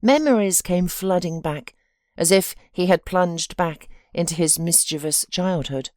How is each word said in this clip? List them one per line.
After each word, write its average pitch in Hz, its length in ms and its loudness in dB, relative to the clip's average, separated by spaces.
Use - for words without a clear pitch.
Memories 240 600 4
came 180 260 0
flooding 180 540 -2
back, 147 320 -6
as 165 140 2
if 190 240 2
he 180 160 -2
had 180 180 4
plunged 175 500 -2
back 165 320 -4
into 165 220 -4
his 160 240 2
mischievous 156 720 -2
childhood. 151 680 -4